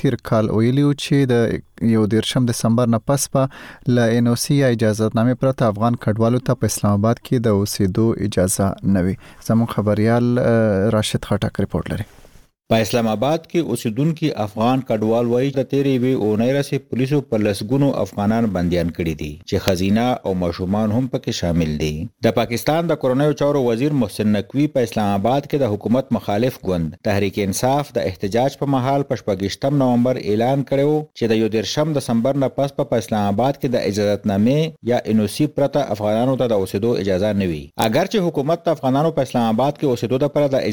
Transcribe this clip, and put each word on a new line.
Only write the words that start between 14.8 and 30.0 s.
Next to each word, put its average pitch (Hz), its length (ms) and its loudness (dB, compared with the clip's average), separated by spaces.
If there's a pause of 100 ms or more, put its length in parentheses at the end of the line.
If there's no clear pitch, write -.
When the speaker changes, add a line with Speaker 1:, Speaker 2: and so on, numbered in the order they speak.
Speaker 2:
کډوال 113 460 0
وایي، 131 240 2
د 127 160 0
تیرې 139 240 2
یوې 127 260 2
اونۍ 110 320 2
راهیسې 139 380 -2
پولیسو 131 340 0
په 113 160 -2
لسګونو 110 480 2 (140)
افغانان 110 500 0
بندیان 87 400 0
کړي 82 260 -4
دي، 76 80 -8 (200)
چې 98 180 0
ښځینه 101 640 0
او - 100 0
ماشومان 98 540 -2
هم 127 180 0
پکې 123 280 -4
شامل 82 420 0
دي. 78 80 0 (360)
د 110 120 2
پاکستان 147 520 -2
د 151 120 -2
کورنیو 143 400 2
چارو 143 240 2
وزیر 127 320 0
محسن 107 380 0
نقوي 131 300 -2 (120)
په 117 100 2
اسلام 104 300 -2
آباد 127 280 0
کې 143 160 -2
د 110 120 0
حکومت 113 420 -2
مخالف 107 400 -2 (140)
ګوند 82 260 -4 (140)
تحریک 101 340 0
انصاف 131 560 -2
د 90 120 -2
احتجاج 113 500 -2
په 143 120 -2
مهال 135 380 0
په 113 100 -6
شپږویشتم 104 600 -2
نومبر 123 400 2